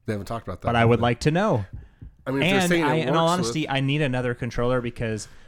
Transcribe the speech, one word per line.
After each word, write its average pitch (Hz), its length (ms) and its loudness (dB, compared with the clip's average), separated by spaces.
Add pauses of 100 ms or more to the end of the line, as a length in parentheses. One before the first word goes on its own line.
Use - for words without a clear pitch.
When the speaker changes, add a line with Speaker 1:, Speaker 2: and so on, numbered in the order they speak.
Speaker 1:
They 110 80 -4
haven't 98 140 -8
talked 117 200 -8
about 104 140 -10
that. - 60 -4
Speaker 2:
But 117 80 0
I 117 100 6
would 117 140 6
Speaker 1:
Either. - 20 0
Speaker 2:
like 120 200 0
to 156 100 2
know. 165 340 0 (640)
Speaker 1:
I 131 40 -4
mean, 139 120 0
if 165 80 2
they're 196 80 4
Speaker 2:
And 180 100 2
Speaker 1:
saying 170 140 2
it 147 40 2
Speaker 2:
I, 151 80 2
in 160 200 0
all 165 100 4
Speaker 1:
works 165 60 4
Speaker 2:
honesty, 151 300 0
Speaker 1:
with 147 100 -4
Speaker 2:
I 135 80 0
need 139 220 0
another 127 340 -2
controller 123 440 0
because 113 480 -4 (200)